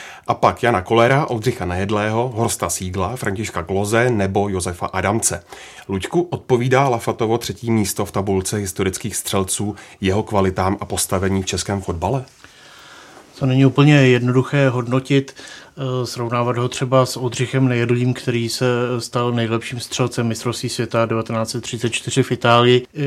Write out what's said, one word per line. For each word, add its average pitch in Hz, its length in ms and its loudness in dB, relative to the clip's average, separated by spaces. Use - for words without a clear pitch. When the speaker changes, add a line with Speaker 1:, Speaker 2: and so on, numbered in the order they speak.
Speaker 1:
a 117 80 2
pak 113 280 0
Jana 117 200 2
Kolera, 120 440 4
Oldřicha 113 380 -2
Nejedlého, 107 680 -2
Horsta 107 360 -2
Sígla, 95 460 -4
Františka 98 460 -4
Kloze 104 480 0
nebo 101 380 0
Josefa 90 380 -6
Adamce. 95 580 -2
Luďku, 98 320 -2
odpovídá 127 580 2
Lafatovo 113 500 0
třetí 117 320 -6
místo 107 340 0
v - 80 -10
tabulce 98 440 0
historických 98 600 -4
střelců 98 600 -2
jeho 98 220 2
kvalitám 95 580 0
a - 40 -8
postavení 95 580 -2
v - 40 -6
českém 98 340 -4
fotbale? 92 440 -4
Speaker 2:
To 139 80 -2
není 131 200 6
úplně 147 280 8
jednoduché 131 720 4
hodnotit. 131 680 0
Eh, 127 280 -4
srovnávat 120 500 -2
ho 127 120 -2
třeba 127 380 2
s - 100 -8
Oldřichem 127 520 0
Nejedlým, 120 460 2
který 120 340 -2
se 127 180 -2
stal 120 340 -2
nejlepším 117 480 -2
střelcem 123 460 -2
mistrovství 117 420 -4
světa 117 380 -2
devatenáct 113 440 -4
set 120 100 -6
třicet 113 300 -4
čtyři - 320 -2
v 123 100 0
Itálii. 123 540 4